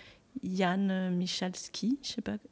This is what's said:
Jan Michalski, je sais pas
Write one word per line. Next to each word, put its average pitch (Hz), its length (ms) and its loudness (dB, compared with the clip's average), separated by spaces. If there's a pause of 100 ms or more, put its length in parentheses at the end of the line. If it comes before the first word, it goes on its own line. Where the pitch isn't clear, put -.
(440)
Jan 185 680 2
Michalski, 185 920 0
je - 100 -8
sais 220 100 -4
pas 208 140 -2 (160)